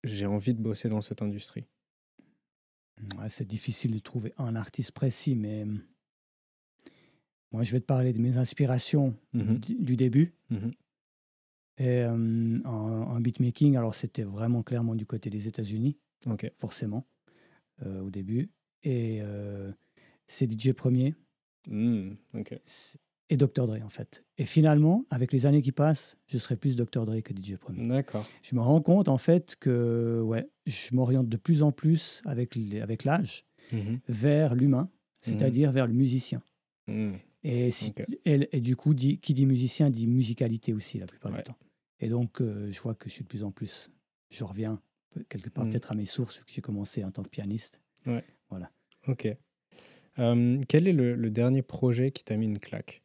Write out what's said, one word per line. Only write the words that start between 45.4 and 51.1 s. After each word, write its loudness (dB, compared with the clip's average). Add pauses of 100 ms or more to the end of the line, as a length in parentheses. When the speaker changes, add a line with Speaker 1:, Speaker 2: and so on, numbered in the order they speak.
Speaker 2:
part -2
Speaker 1:
Mhm. -2
Speaker 2:
peut-être -4
à -4
mes -2
sources, -6
que -20
j'ai -8
commencé -6
en -6
tant -10
que -10
pianiste. -8 (260)
Speaker 1:
Ouais. -2 (260)
Speaker 2:
Voilà. -12 (360)
Speaker 1:
Ok. -2 (880)
Euh, 4
quel 6
est 4
le, 2